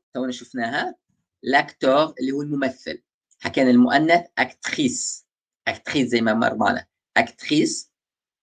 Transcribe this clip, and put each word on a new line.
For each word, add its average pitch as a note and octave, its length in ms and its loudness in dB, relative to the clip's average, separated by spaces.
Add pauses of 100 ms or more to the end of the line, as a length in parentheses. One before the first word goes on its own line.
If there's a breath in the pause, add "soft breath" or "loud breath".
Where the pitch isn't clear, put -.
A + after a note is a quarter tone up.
(140)
تونا B2+ 180 -6
شفناها. B2+ 600 -8 (480)
لاكتور D3 760 2
اللي C3+ 120 -4
هو D3 100 -4
الممثل. C#3 600 -6 (380)
حكينا C3 300 0
المؤنث D3 560 4 (120)
اكتريس. - 880 -4 (420)
اكتريس A#2+ 400 -2
زي A#2 120 0
ما A2+ 140 2
مر A2+ 220 0
معنا. G2+ 300 -2 (300)
اكتريس - 760 -2 (500)